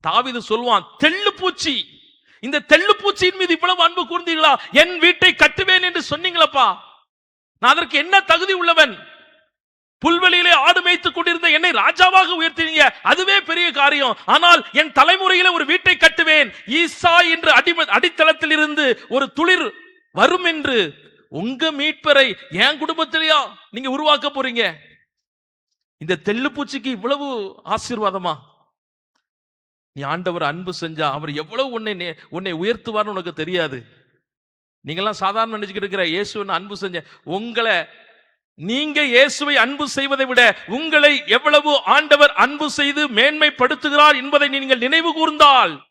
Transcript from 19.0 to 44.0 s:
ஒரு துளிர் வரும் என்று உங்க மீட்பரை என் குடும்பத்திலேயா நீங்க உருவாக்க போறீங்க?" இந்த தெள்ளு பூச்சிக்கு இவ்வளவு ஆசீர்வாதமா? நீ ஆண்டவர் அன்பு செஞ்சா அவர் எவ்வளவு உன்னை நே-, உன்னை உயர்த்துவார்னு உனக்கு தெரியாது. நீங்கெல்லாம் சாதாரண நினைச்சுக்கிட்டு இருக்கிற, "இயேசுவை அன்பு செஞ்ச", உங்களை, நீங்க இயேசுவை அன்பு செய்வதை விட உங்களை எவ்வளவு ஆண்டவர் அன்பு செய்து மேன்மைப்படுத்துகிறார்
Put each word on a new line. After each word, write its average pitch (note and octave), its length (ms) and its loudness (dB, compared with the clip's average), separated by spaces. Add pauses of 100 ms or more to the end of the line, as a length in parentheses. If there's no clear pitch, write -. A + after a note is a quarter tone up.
ஒரு C4 260 -2
துளிர் E4 360 0 (420)
வரும் F4 320 2
என்று C#4 500 -2 (340)
உங்க B3+ 440 -6
மீட்பரை C#4 640 0 (160)
என் B3 320 -2
குடும்பத்திலேயா D#4 720 -2 (160)
நீங்க C4 200 -8
உருவாக்க C#4+ 400 -2
போறீங்க?" A#3+ 440 -4 (1200)
இந்த E3+ 280 -4
தெள்ளு A3+ 220 -4
பூச்சிக்கு C4+ 440 -8
இவ்வளவு B3 640 -6 (100)
ஆசீர்வாதமா? G3 720 -4 (1600)
நீ C#3 100 -14
ஆண்டவர் E3+ 400 -6
அன்பு E3+ 380 -6
செஞ்சா D#3+ 200 -10
அவர் D3+ 320 -4
எவ்வளவு G#3+ 380 -8
உன்னை A3 240 -8
நே-, F3 220 -12 (120)
உன்னை F#3 260 -10
உயர்த்துவார்னு G#3+ 540 -4
உனக்கு F#3 240 -10
தெரியாது. D#3 520 -6 (1000)
நீங்கெல்லாம் F3+ 240 -4
சாதாரண G#3+ 480 -4
நினைச்சுக்கிட்டு G3 180 -10
இருக்கிற, F#3+ 300 -4
"இயேசுவை G3 480 -6
அன்பு G3 220 -8
செஞ்ச", F3 280 -10 (200)
உங்களை, G#3 600 -4 (680)
நீங்க C#4+ 500 -4
இயேசுவை C#4+ 520 2
அன்பு C#4 320 -2
செய்வதை C4+ 380 -2
விட A#3+ 400 2
உங்களை D4 600 0
எவ்வளவு D4 560 2
ஆண்டவர் D4 500 4
அன்பு C#4+ 380 -2
செய்து C#4+ 380 -2
மேன்மைப்படுத்துகிறார் D4 1080 2